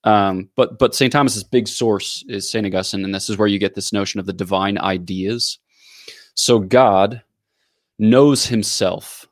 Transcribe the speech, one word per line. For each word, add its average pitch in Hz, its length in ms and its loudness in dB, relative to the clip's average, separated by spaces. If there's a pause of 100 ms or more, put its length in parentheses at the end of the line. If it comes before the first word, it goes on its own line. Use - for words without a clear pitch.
Um, 98 520 0
but, - 220 0
but 127 160 2
Saint 127 200 0
Thomas's 123 300 0
big 123 260 0
source - 580 -4
is 101 220 -8
Saint 110 160 -4
Augustine, 95 400 -4
and 98 100 -6
this 95 140 -8
is 104 80 -4
where 107 100 2
you 101 120 0
get 98 140 -2
this - 200 -8
notion 101 260 -4
of 92 60 -8
the 95 80 -6
divine 95 440 -2
ideas. 95 800 -4 (760)
So 120 240 4
God 104 640 4 (760)
knows 127 480 4
himself - 840 -4